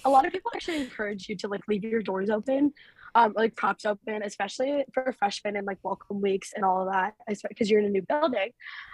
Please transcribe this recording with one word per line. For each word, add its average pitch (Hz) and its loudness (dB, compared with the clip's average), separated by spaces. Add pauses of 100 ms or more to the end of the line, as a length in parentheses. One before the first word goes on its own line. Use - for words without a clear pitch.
a 262 4
lot 269 8
of 339 -4
people 381 -6
actually - -6
encourage 214 -6
you 202 -6
to, 214 -6
like, 202 -4
leave 208 0
your 226 0
doors 190 -2
open, 262 2 (420)
um, 226 6
like, 220 4
props 196 -2
open, 214 -2
especially 262 -2 (100)
for 262 -2
freshmen 202 -2
and, 202 -4
like, 196 -6
welcome 196 -6
weeks 196 0
and 208 -2
all 185 2
of 190 -2
that, 190 0 (160)
espe-, - -8
'cause 208 2
you're 214 6
in 208 4
a 202 2
new 196 2
building. 208 0 (420)